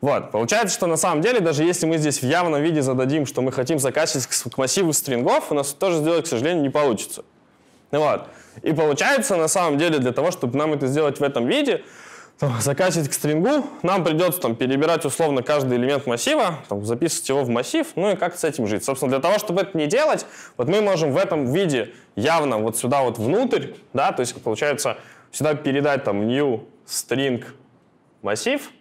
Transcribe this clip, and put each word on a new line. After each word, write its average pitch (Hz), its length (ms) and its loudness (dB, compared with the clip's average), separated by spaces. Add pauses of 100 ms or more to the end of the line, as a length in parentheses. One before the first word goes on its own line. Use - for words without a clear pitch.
Вот, 131 300 0
получается, 196 440 0
что 185 120 0
на 160 100 0
самом 160 240 0
деле, 226 200 2
даже 160 220 0
если 175 220 0
мы 165 120 2
здесь 151 240 -2
в 127 40 -4
явном 160 360 2
виде 156 200 2
зададим, 131 460 0
что - 160 -4
мы 131 80 0
хотим 135 260 -2
закастить 139 480 0
к - 80 -8
с-, - 160 -4
к - 80 -12
массиву 156 360 0
стрингов, 147 580 0
у 151 40 0
нас 143 180 -2
тоже 185 240 0
сделать, 160 280 2
к - 20 -8
сожалению, 147 360 0
не 139 80 0
получится. 139 520 0 (680)
Вот. 139 360 0 (360)
И 160 100 0
получается, 180 640 2
на 160 100 2
самом 165 300 2
деле, 156 220 2
для 127 120 0
того, 143 200 0
чтобы 135 260 -4
нам 151 160 0
это 139 140 -2
сделать 143 320 0
в 147 40 0
этом 131 220 0
виде, 233 380 0 (560)
там, 123 200 0
закастить 151 500 0
к - 40 -6
стрингу, 202 540 0 (160)
нам 185 200 2
придётся 165 380 2
там 117 140 0
перебирать 147 500 2
условно 143 380 0
каждый 131 340 2
элемент 131 300 0
массива, 185 480 0 (120)
там, 101 160 -6
записывать 120 460 -2
его 139 140 2
в 123 60 -2
массив, 131 360 0 (100)
ну 196 180 0
и - 20 0
как-то 175 240 -4
с - 40 -4
этим 151 220 0
жить. 101 180 -2
Собственно, 135 280 -2
для 135 80 2
того, 175 180 2
чтобы 190 240 -2
это 185 160 -4
не 156 80 0
делать, 233 400 2 (320)
вот 123 100 -2
мы 196 140 2
можем 175 300 2
в 131 60 2
этом 175 280 0
виде 135 480 0 (220)
явно 139 420 2
вот 110 180 -2
сюда 135 280 0
вот 110 160 -2
внутрь, 156 540 0 (200)
да, 143 180 2
то 139 100 -4
есть - 200 -4
получается 123 560 -2 (340)
сюда 151 220 0
передать 139 500 0
там 104 240 0
new 131 340 0 (260)
string 131 580 -2 (800)
массив 160 580 -4